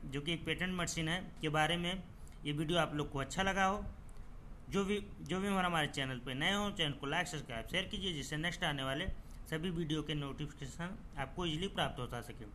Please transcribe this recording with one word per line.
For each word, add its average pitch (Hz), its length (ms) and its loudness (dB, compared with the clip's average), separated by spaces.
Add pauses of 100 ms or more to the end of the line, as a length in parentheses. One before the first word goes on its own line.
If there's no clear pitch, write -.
जो 139 160 -2
कि 170 120 -2
एक 165 120 -2
patent 170 300 0
मेडिसिन 165 340 0
है, 185 320 0
के 156 80 2
बारे 156 280 4
में 175 260 0 (420)
ये 147 80 0
video 160 260 4
आप 151 160 4
लोग 147 180 0
को 143 60 -2
अच्छा 135 240 0
लगा 190 220 4
हो। 202 200 4 (840)
जो 190 140 4
भी, 202 220 2 (140)
जो 160 200 -2
भी 202 80 2
हमारा, 180 180 4
हमारे 160 200 4
channel 131 320 0
पे 127 160 -4
नए 165 200 4
हो, 202 160 2
channel 151 220 0
को 131 140 -4
लाइक, 170 200 2
सब्सक्राइब, 127 400 -4
शेयर 185 180 0
कीजिए, 185 280 -2
जिससे 147 240 -2
next 170 280 0
आने 143 180 2
वाले 139 240 2 (440)
सभी 160 200 2
video 156 320 2
के 151 120 -2
नोटिफिकेशन 147 840 -4 (200)
आपको 165 280 -2
easily 165 220 0
प्राप्त 143 320 0
होता 120 200 -2
सके। 110 240 -8 (100)